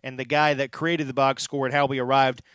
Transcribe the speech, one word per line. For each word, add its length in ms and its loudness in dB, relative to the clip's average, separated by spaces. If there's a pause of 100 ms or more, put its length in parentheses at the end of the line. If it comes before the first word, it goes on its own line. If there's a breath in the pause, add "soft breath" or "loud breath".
and 160 -10
the 60 -6
guy 300 2
that 180 -4
created 360 -2
the 60 -8
box 280 2
score 240 -4
and 80 -4
how 120 4
we 120 -4
arrived 420 2 (140 soft breath)